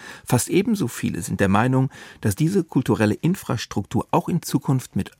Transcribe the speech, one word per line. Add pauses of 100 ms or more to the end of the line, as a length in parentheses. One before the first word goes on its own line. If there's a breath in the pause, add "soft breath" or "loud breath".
(260 loud breath)
Fast
ebenso
viele
sind
der
Meinung, (320 loud breath)
dass
diese
kulturelle
Infrastruktur
auch
in
Zukunft
mit